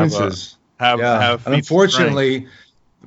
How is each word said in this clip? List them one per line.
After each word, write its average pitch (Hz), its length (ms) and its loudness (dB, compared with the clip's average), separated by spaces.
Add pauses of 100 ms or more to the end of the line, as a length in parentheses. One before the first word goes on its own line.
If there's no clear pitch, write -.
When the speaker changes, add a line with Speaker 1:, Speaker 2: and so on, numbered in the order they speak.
(140)
Speaker 1:
uh, 104 40 -4
Speaker 2:
grievances. 98 400 -8 (220)
Speaker 1:
have, 123 200 2
Speaker 2:
Yeah. 117 220 2
Speaker 1:
have 120 240 0
Speaker 2:
And 135 100 -2
Speaker 1:
feats 147 140 -2
of 190 220 4
strength. - 80 -2
Speaker 2:
unfortunately, 135 480 0 (600)